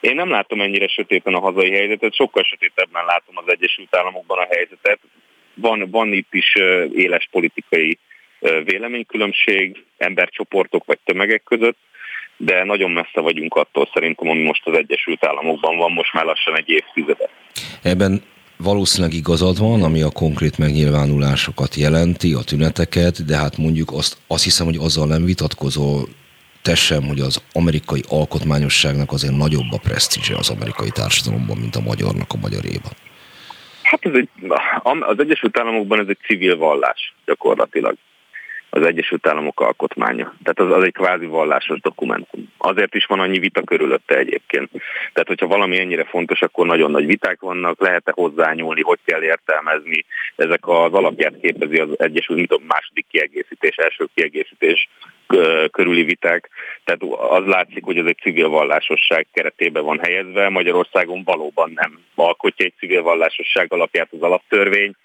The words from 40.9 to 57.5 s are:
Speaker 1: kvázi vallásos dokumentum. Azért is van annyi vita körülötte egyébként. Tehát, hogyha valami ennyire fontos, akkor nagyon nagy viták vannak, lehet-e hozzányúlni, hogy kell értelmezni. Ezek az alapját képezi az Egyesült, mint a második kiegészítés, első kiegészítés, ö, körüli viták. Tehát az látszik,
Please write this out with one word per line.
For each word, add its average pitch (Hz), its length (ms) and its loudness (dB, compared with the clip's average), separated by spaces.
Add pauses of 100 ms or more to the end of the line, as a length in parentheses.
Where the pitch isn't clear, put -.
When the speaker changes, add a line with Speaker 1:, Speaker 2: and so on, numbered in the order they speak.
Speaker 1:
kvázi 90 340 0
vallásos 78 540 0
dokumentum. - 800 -6
Azért 95 360 0
is 101 100 0
van 95 160 0
annyi 92 180 0
vita 90 240 0
körülötte 71 540 0
egyébként. - 540 -2 (420)
Tehát, 82 160 0
hogyha 92 180 -2
valami 92 320 2
ennyire 87 260 0
fontos, 87 360 -2
akkor 87 260 2
nagyon 80 240 4
nagy 73 160 2
viták 92 340 0
vannak, 90 400 -4
lehet-e 90 340 2
hozzányúlni, 80 680 0
hogy 85 220 2
kell 82 180 0
értelmezni. 78 840 -2 (320)
Ezek 82 320 0
az 85 240 4
alapját 80 500 2
képezi 78 340 -2
az 78 200 0
Egyesült, 80 420 -2
mint 87 140 0
a 78 140 2
második 78 440 -4
kiegészítés, 76 640 -4
első 80 380 -2
kiegészítés, 80 760 -2 (380)
ö, 82 440 4
körüli 87 340 2
viták. 85 460 0 (340)
Tehát 87 180 -2 (280)
az 95 160 4
látszik, 92 380 0